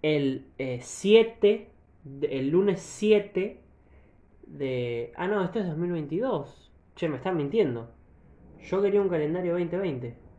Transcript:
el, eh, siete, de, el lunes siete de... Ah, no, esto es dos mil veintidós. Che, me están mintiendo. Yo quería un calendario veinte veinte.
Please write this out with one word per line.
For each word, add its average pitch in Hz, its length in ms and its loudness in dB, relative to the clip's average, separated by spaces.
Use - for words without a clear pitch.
el, 139 460 0
eh, 127 240 -4
siete, 220 880 4
de, 139 380 -4
el 139 100 0
lunes 190 300 2
siete 208 800 0
de... 123 680 -4
Ah, 175 140 -4
no, 202 160 0
esto 214 160 -4
es 190 80 -2
dos 151 80 -4
mil 175 160 -2
veintidós. 160 800 -4
Che, 170 120 -2
me 139 100 -4
están 185 180 -2
mintiendo. 143 560 0
Yo 190 240 -2
quería 202 180 4
un 196 80 0
calendario 170 460 0
veinte 175 240 -2
veinte. 127 400 -6